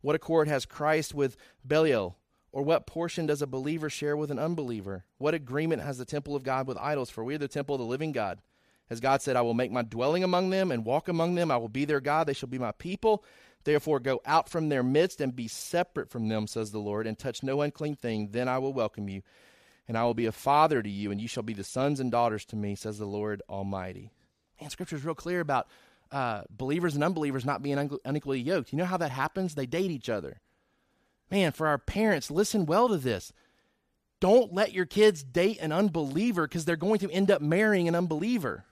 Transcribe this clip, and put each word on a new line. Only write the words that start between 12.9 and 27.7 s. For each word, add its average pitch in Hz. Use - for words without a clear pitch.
Therefore, 147
go 127
out 156
from 160
their 135
midst 151
and 131
be 120
separate -
from 113
them,' 107
says 107
the 107
Lord, 104
'and 110
touch -
no 135
unclean 147
thing. 107
Then 123
I 127
will 135
welcome 107
you, 98
and 113
I 117
will 120
be 117
a 110
father 147
to 104
you, 101
and 101
you 117
shall 120
be 110
the 98
sons 135
and 127
daughters 117
to 113
me,' 104
says 107
the 107
Lord 104
Almighty." 95
Man, 147
Scripture's 151
real 160
clear 175
about, 147
uh, 120
believers 147
and 147
unbelievers 147
not 139
being 139